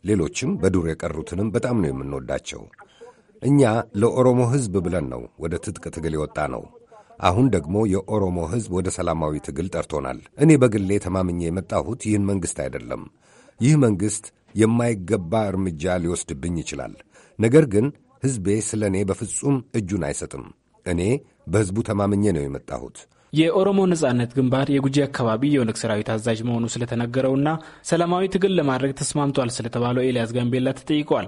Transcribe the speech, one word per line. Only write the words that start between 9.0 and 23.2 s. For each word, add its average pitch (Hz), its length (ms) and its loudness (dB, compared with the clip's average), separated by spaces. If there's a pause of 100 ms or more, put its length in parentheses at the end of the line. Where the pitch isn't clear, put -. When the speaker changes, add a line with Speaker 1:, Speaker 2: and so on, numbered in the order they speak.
Speaker 1:
ትግል 80 300 -6
ጠርቶናል። 71 480 -6 (200)
እኔ 151 200 6
በግሌ 107 400 2
ተማምኜ 92 420 -2
የመጣሁት 87 600 -4
ይህን 104 240 0
መንግስት 98 340 -2
አይደለም። 64 420 -8 (580)
ይህ 139 160 6
መንግስት 107 480 2 (300)
የማይገባ 107 760 2 (120)
እርምጃ 92 400 -2 (140)
ሊወስድብኝ 85 580 -4
ይችላል። 67 380 -8 (440)
ነገር 120 280 8
ግን 107 200 2 (360)
ህዝቤ 123 240 -2 (140)
ስለ 107 260 -4
እኔ 95 180 0
በፍጹም 110 520 -2 (180)
እጁን 95 300 -2
አይሰጥም። 71 400 -6 (420)
እኔ 87 140 0 (460)
በህዝቡ 95 360 0
ተማምኜ 101 500 0
ነው 76 100 -2
የመጣሁት። 67 540 -8 (360)